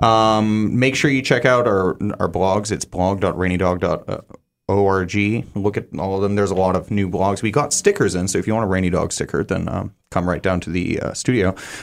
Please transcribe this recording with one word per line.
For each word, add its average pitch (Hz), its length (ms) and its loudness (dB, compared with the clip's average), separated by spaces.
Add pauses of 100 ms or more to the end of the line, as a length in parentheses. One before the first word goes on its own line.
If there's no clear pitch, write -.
Um, 107 760 4
make 135 160 2
sure 147 160 2
you 135 120 0
check 127 240 0
out 123 200 4
our, 95 260 2 (280)
our 95 80 0
blogs. 95 420 0
It's 92 140 -4
blog 92 360 -2
dot 92 180 0
rainy 90 180 0
dog 90 240 0
dot - 460 -4 (420)
org. 98 460 2 (400)
Look 101 220 -2
at - 100 -6 (120)
all 95 180 -2
of 98 60 -2
them. 101 120 0
There's 101 160 2
a 98 40 0
lot 92 220 2
of 90 140 -4
new 101 180 0
blogs. 98 340 0
We 110 80 0
got 139 240 0
stickers 120 400 2
in, 92 140 -2
so - 100 -2
if - 80 -2
you 107 80 0
want 113 100 0
a 98 40 -2
Rainy 92 200 2
Dog 85 240 -2
sticker, - 320 -2
then, 87 240 -2
um, 95 240 -6 (180)
come 90 160 -2
right 87 160 -2
down 92 180 0
to 85 100 -10
the, 82 280 -2
uh, - 140 -4
studio. 98 420 0 (280)